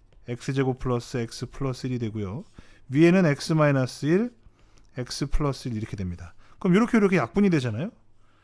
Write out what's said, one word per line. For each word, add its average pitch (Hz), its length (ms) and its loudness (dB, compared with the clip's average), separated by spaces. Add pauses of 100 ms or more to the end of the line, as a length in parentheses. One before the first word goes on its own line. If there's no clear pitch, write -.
(280)
X 123 260 -6
제곱 131 240 0
플러스 123 400 -4
X 117 320 -8
플러스 135 360 -6
일이 127 120 -4
되고요. 110 460 -6 (440)
위에는 175 380 6
X 147 260 -2
마이너스 139 540 2
일, 196 280 0 (640)
X 127 300 -6
플러스 139 420 0
일 117 80 -4
이렇게 107 200 -8
됩니다. 90 380 -10 (240)
그럼 180 180 4
요렇게, 233 200 4
요렇게 196 200 4
약분이 190 340 2
되잖아요. 131 400 -2 (540)